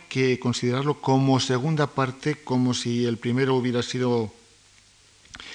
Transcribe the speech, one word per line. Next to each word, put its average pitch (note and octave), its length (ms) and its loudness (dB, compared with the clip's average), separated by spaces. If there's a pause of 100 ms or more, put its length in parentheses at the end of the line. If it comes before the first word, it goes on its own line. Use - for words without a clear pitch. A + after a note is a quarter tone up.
que C3 300 0
considerarlo B2+ 640 -2
como C3+ 400 4
segunda C#3 460 0
parte, C3+ 500 -4
como B2+ 360 0
si A#2+ 320 -2
el A#2 140 0
primero C3 360 0
hubiera B2 280 0
sido A#2+ 500 -2 (1200)